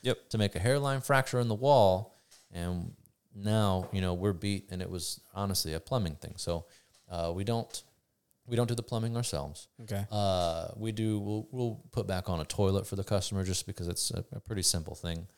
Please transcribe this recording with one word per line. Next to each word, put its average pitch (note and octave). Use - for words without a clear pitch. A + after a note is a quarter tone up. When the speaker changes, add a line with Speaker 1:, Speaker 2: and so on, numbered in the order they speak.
Speaker 1:
Yep. -
Speaker 2:
to -
make G#2
a -
hairline C3+
fracture C3
in A#2+
the G#2+
wall. A2
And F2
now, G2+
you F#2+
know, F2+
we're F#2+
beat, G2
and F#2
it F2+
was F2+
honestly F#2+
a D#2+
plumbing E2+
thing. -
So, E2+
uh, E2+
we F#2+
don't, A#2
we A#2+
don't A#2+
do A#2
the A#2
plumbing A#2
ourselves. D2+
Speaker 1:
Okay. G2+
Speaker 2:
Uh, F2+
we G#2+
do, G#2+
we'll, G#2
we'll A#2+
put G#2
back F#2
on F2
a D#2
toilet G2
for -
the G2
customer F#2+
just F#2
because F2+
it's -
a, F2
a -
pretty G2+
simple E2
thing. E2+